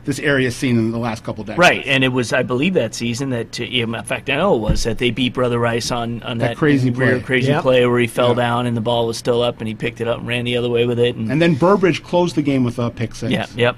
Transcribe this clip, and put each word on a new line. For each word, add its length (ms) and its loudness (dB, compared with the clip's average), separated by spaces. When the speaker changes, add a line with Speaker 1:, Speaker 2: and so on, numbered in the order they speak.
Speaker 1:
this 120 -4
area 300 2
has 80 -6
seen 200 0
in 140 2
the 80 -4
last 240 -6
couple 220 -8
decades. 160 -4
Speaker 2:
Right, 260 4
and 160 2
it 60 2
was, 240 0
I 100 2
believe, 320 0
that 220 0
season 340 -4
that, 300 -6
uh, 20 -4
in 400 -4
fact, 260 -8
I 60 -2
know 220 2
it 20 0
was, 240 0
that 160 -2
they 140 0
beat 220 -2
Brother 260 0
Rice 320 -2
on, 320 -6
on 140 -6
Speaker 1:
That 100 0
Speaker 2:
that 80 -4
Speaker 1:
crazy 340 2
Speaker 2:
weird 300 2
Speaker 1:
play. 60 -12
Speaker 2:
crazy 260 2
Speaker 1:
Yep. 100 2
Speaker 2:
play 240 6
where 140 2
he 80 2
fell 200 2
Speaker 1:
Yep. 100 2
Speaker 2:
down 280 0
and 100 -2
the 40 -2
ball 260 0
was 100 -4
still 240 0
up, 200 0
and 80 -6
he 60 -6
picked 260 -6
it 80 -2
up 100 -2
and 80 -10
ran 180 -4
the 120 -2
other 140 0
way 140 2
with 140 0
it. 160 2
And 160 -4
Speaker 1:
And 100 2
then 140 4
Burbridge 480 2
closed 320 0
the 80 0
game 220 2
with 160 -2
a 100 -2
pick 240 -6
six. 160 -6
Speaker 2:
Yep, 240 -2
yep, 240 0